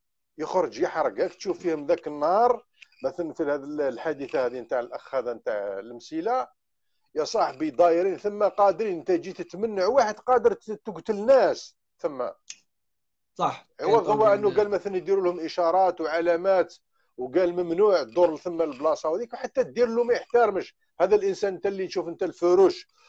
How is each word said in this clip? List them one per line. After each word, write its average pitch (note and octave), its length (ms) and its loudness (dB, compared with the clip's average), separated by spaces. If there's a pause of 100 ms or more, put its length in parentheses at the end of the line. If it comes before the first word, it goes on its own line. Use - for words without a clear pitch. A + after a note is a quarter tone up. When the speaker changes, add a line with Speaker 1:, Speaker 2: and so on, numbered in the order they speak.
(380)
Speaker 1:
يخرج D#3 420 -4
يحرق. D3 440 -2
هاك F3+ 100 -6
تشوف - 260 -8
فيهم D#3 260 -4
ذاك D#3+ 220 -2
النهار، F#3 580 0 (380)
مثلًا C#3+ 300 -6
في E3 100 -4
هذه D3 120 -2
ال-، D3 260 -6
الحادثة C#3 640 -4
هذه B2 140 -6
نتاع B2 200 -4
الأخ B2 360 -10
هذا A#2+ 180 -4
نتاع G#2 460 -6
المسيلة، D#3+ 680 -6 (680)
يا D3+ 80 0
صاحبي D#3 460 -2
دايرين E3+ 480 4
ثم G#3 260 -4
قادرين، G3 540 2
أنت F3 140 -4
جيت E3+ 300 -2
تمنع G3 440 -4
واحد G#3+ 340 2
قادر A#3+ 340 2
ت-، A#3 180 -12
تقتل G#3 540 -8
ناس A3+ 500 4 (240)
ثم. C3 300 -6 (1040)
Speaker 2:
صح. - 340 -4 (140)
Speaker 1:
عوض F#3 280 2
هو G#3+ 180 4
Speaker 2:
إيه، G3+ 60 6
Speaker 1:
أنه G#3 160 2
Speaker 2:
طبعًا. F#3 80 -4
Speaker 1:
قال G#3 120 2
مثلًا G3 280 -4
يديروا F#3+ 260 0
لهم F3 160 0
إشارات F3 600 0
وعلامات، E3+ 760 0 (420)
وقال D#3 360 0
ممنوع F3 500 2
تدور D#3 340 2
ثم E3+ 240 -4
البلاصة D#3 540 -2
هذيك، A3+ 180 -8
وحتى B3 300 -4
تدير A#3 240 0
له A#3 160 0
ما A#3 100 0
يحترمش. G3+ 640 0 (260)
هذا F#3 140 4
الإنسان G3 380 0
أنت F3 120 -6
اللي F#3+ 220 -4
تشوف E3 200 -6
أنت E3+ 160 -8
الفروش F3+ 640 4 (220)